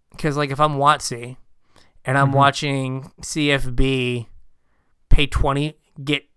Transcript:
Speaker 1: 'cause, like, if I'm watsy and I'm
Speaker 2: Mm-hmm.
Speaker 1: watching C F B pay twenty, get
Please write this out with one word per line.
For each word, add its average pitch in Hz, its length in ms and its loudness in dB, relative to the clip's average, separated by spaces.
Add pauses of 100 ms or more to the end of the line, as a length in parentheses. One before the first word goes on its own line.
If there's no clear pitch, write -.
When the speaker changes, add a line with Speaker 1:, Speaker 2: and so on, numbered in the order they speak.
(180)
Speaker 1:
'cause, 147 200 -2
like, 147 140 -2
if 139 80 -4
I'm 151 180 0
watsy 131 600 -2 (680)
and 131 120 0
I'm 139 100 4
Speaker 2:
Mm-hmm. 135 100 0
Speaker 1:
watching 135 720 -2 (100)
C 147 300 -2
F 135 240 0
B 123 540 0 (800)
pay 143 180 6
twenty, 143 500 -2 (260)
get 139 200 -4 (140)